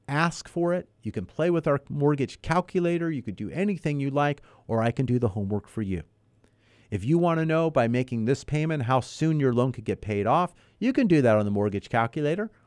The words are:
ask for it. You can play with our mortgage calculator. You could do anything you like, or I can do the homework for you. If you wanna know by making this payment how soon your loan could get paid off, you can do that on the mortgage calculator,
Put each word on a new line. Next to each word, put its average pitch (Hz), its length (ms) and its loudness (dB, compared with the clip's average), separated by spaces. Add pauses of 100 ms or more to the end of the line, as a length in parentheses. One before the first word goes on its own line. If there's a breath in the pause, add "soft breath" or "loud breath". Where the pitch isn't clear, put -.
ask 160 400 -2
for 170 260 -2
it. 180 140 -6 (140)
You 104 100 -6
can 98 140 -6
play 170 240 -2
with 165 180 0
our 143 200 2
mortgage 143 540 0
calculator. 170 680 -2
You 135 120 -6
could 98 140 -8
do 104 140 -8
anything 156 500 -2
you 139 100 -2
like, 143 320 0 (240 soft breath)
or 113 160 0
I 117 80 2
can 135 160 -2
do 123 120 2
the 120 100 2
homework 101 400 -4
for - 140 -6
you. 92 200 -4 (880 soft breath)
If 98 140 -4
you 156 140 2
wanna 165 280 2
know 160 240 2
by 127 160 2
making 120 380 0
this 131 180 0
payment 151 420 -2
how 131 160 2
soon 156 380 -2
your 135 140 2
loan 123 180 2
could 117 140 -10
get 101 160 -4
paid 101 260 -2
off, 165 280 0 (260 soft breath)
you 247 120 0
can 262 140 2
do 160 160 6
that 113 140 6
on 104 80 4
the 101 80 0
mortgage 101 380 0
calculator, 147 600 -2 (160 soft breath)